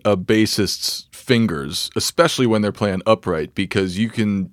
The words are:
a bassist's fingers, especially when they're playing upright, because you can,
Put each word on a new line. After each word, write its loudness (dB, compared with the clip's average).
a 4
bassist's 0
fingers, -2
especially 2
when 4
they're 0
playing -2
upright, -4
because -2
you 0
can, -2